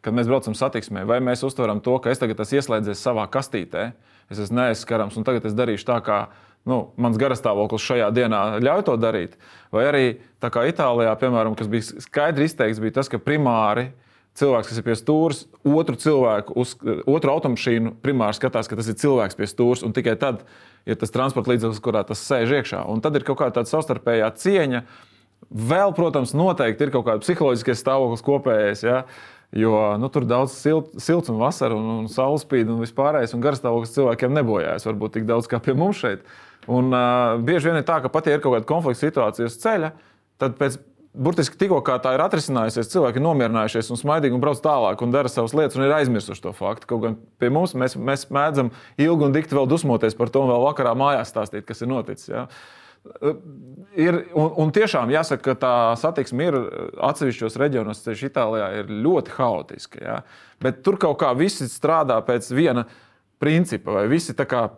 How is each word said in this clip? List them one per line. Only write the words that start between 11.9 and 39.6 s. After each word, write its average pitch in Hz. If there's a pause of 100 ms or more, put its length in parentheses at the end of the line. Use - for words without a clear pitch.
skaidri 147
izteikts, 110
bija 110
tas, 135
ka 117
primāri 120 (480)
cilvēks, 127
kas 113
ir 104
pie 117
stūres, 156 (240)
otru 151
cilvēku 123
uz, 123 (360)
otru 143
automašīnu 117
primāri 117
skatās, 123
ka 107
tas 113
ir 101
cilvēks 123
pie 101
stūres, 123
un 110
tikai 113
tad, 131 (420)
ja 110
tas -
transporta 127
līdzeklis, 113
kurā 107
tas -
sēž 123
iekšā. 92
Un 110
tad 147
ir -
kaut 139
kāda 123
tāda 117
savstarpējā 117
cieņa. 147 (680)
Vēl, 165
protams, 147
noteikti 151
ir 131
kaut 117
kāda 110
psiholoģiskais 127
stāvoklis 131
kopējais, 110
ja? 127 (480)
Jo, 110 (260)
nu, 131
tur 131
daudz 123
silt-, 151 (100)
silts 170
un 110
vasara 123
un, 110
un 110
saule 135
spīd 120
un 117
vispārējais, 131
un 120
garastāvoklis 117
cilvēkiem 127
nebojājas 104
varbūt 107
tik 113
daudz 117
kā 120
pie 127
mums 185
šeit. 101 (480)
Un, 127
ā, 123
bieži 156
vien 165
ir -
tā, 160
ka 131
pat, 156
ja 147
ir 147
kaut 127
kāda 110
konflikta 151
situācija 120
uz -
ceļa, 185 (480)